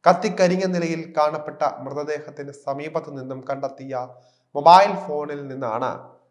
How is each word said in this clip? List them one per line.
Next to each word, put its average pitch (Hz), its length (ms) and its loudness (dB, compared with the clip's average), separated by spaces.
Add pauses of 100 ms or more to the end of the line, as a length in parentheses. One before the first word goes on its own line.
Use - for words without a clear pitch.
കത്തിക്കരിഞ്ഞ 185 560 2
നിലയിൽ 165 520 -4
കാണപ്പെട്ട 151 460 -2
മൃതദേഹത്തിന് 143 880 -6
സമീപത്ത് 147 680 -8
നിന്നും 131 320 -12
കണ്ടെത്തിയ 131 580 -8 (480)
മൊബൈൽ 180 400 8
ഫോണിൽ 147 520 -8
നിന്നാണ് 127 600 -6 (220)